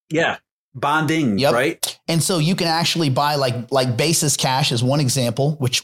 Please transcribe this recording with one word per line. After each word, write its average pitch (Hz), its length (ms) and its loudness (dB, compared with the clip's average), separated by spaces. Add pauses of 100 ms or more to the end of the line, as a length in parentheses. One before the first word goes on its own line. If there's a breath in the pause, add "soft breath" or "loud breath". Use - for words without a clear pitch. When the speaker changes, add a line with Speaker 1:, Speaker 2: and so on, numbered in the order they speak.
(100)
Speaker 1:
Yeah. 156 260 0 (380)
Bonding, 147 640 0
Speaker 2:
Yep. 139 140 4
Speaker 1:
right? 139 540 -2
Speaker 2:
And 165 160 0
so 185 160 0
you 160 160 2
can 175 140 -2
actually 165 420 0
buy 147 240 0
like, 127 380 -2
like 127 240 2
Basis 156 400 0
Cash 135 340 0
is 120 140 -2
one 139 160 2
example, 135 580 0
which, 120 260 -2